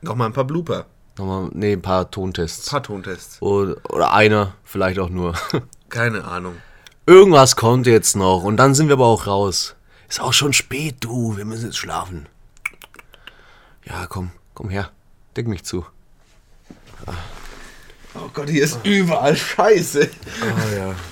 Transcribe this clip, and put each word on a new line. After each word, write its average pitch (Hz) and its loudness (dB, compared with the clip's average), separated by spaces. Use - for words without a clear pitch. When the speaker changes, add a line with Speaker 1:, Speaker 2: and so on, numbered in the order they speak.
Speaker 1:
Noch 113 -6
mal 120 -2
ein 110 -4
paar 131 0
Blooper. 143 -4
Speaker 2:
Noch 98 -6
mal, 95 -4
nee, 104 0
ein 92 -6
paar 92 0
Tontests. 92 -6
Speaker 1:
Ein - -8
paar 143 -4
Tontests. 95 -12
Speaker 2:
Oder, 98 0
oder - 2
einer, 107 4
vielleicht 95 -2
auch 92 -2
nur. 90 -4
<laughs> - -20
Speaker 1:
Keine 117 -2
Ahnung. 90 -10
Speaker 2:
Irgendwas 175 8
kommt 120 2
jetzt 113 4
noch 92 4
und 104 0
dann 135 6
sind 151 4
wir 143 6
aber 131 4
auch 113 2
raus. 98 -2
Ist - -8
auch 135 -4
schon - 0
spät, 147 -4
du. 113 -4
Wir 101 -8
müssen 110 -8
jetzt 95 -10
schlafen. 85 -8
Ja, 90 -12
komm, 90 -8
komm - -10
her. 98 -6
Deck 117 -4
mich 101 -6
zu. 87 -8
Ah. - -12
Speaker 1:
Oh - -14
Gott, 143 -8
hier 147 2
ist 156 -4
überall 170 2
Scheiße. 165 2
Speaker 2:
Ah, 110 -2
ja. 95 -6